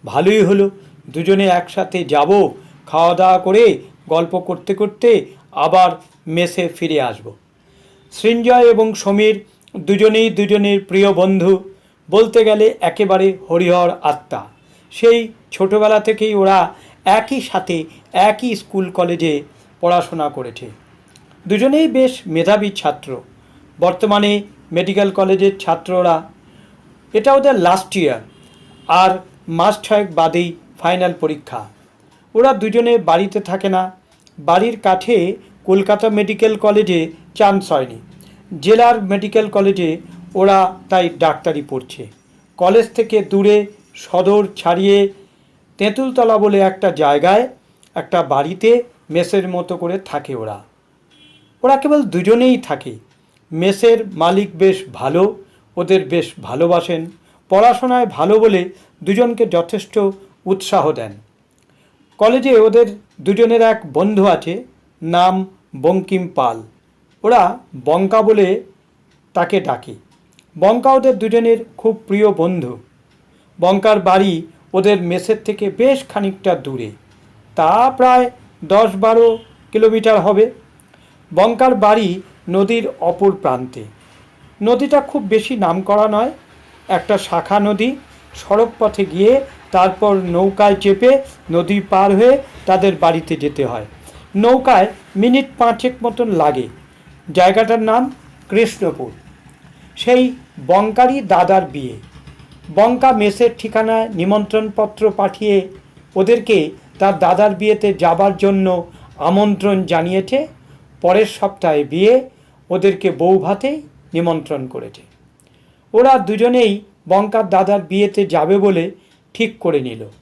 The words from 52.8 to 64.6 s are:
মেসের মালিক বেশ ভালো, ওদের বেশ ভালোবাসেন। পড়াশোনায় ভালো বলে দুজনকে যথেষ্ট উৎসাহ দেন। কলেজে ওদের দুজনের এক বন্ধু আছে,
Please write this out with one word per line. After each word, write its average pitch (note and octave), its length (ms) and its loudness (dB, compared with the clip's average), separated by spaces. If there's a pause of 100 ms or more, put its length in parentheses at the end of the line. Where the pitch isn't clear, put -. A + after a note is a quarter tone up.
মেসের G3 560 0
মালিক F#3 480 0
বেশ F#3+ 280 0 (100)
ভালো, F3 500 -2 (340)
ওদের F3 280 0
বেশ D#3+ 260 -4 (100)
ভালোবাসেন। E3 680 -2 (400)
পড়াশোনায় A#3+ 560 2
ভালো F#3+ 340 0
বলে F#3+ 300 2 (340)
দুজনকে A3+ 420 0
যথেষ্ট F3 540 -4 (460)
উৎসাহ F#3+ 460 -2
দেন। A2+ 200 -8 (1080)
কলেজে B3 420 2
ওদের A3 380 4 (240)
দুজনের A3+ 400 2
এক A3+ 200 2 (120)
বন্ধু G3 320 2
আছে, F3+ 380 -2 (380)